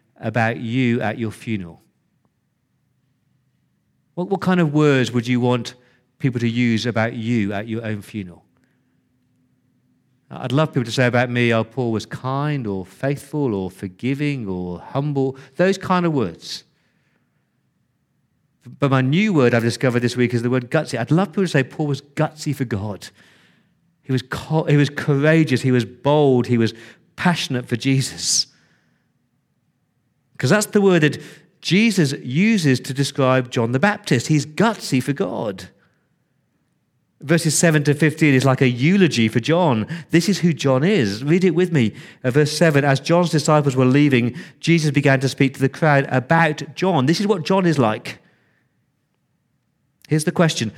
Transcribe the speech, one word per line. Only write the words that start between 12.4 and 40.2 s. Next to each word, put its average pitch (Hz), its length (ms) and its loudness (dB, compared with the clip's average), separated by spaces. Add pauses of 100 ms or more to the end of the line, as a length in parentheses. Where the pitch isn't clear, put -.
or 95 180 -6
faithful 139 680 -4
or 95 160 -4
forgiving 131 800 -6
or 90 320 -8
humble," 135 580 -4 (200)
those 190 200 2
kind 185 280 0
of 165 80 0
words. 95 500 -6 (2250)
But 143 100 0
my 131 120 4
new 170 300 2
word 127 220 4
I've 117 80 4
discovered 117 380 0
this 120 160 -2
week 123 180 0
is 120 80 0
the 123 80 -2
word 123 220 -4
gutsy. 151 260 -2
I'd 117 140 -2
love 185 180 2
people 196 140 -2
to 175 40 -2
say, 143 160 2
"Paul 151 220 -8
was 143 160 -4
gutsy - 540 -6
for 131 100 -4
God. 107 440 -8 (920)
He - 100 -8
was 131 120 -2
co-, - 400 -4
he 147 140 4
was 147 120 4
courageous, 143 720 2
he 131 100 0
was 123 140 2
bold, 135 600 2
he 123 100 0
was 113 160 0 (420)
passionate 139 520 -2
for 123 80 -4
Jesus." - 720 -2 (1900)
'Cause 127 120 -2
that's 208 180 2
the 208 140 2
word 185 200 4
that 151 200 0 (400)
Jesus 190 520 2 (100)
uses 160 560 0
to - 140 -10
describe 131 580 0
John 120 200 -2
the 131 80 0
Baptist. 196 480 -2
He's 151 200 2
gutsy 190 540 -2
for 139 120 -4
God. 101 560 -8 (1500)
Verses 160 360 0
seven 151 280 4
to 143 80 4
fifteen 151 400 2
is 127 120 4
like 131 160 4
a 135 60 4
eulogy 123 600 2
for 117 120 0
John. 143 480 0 (220)
This 165 180 2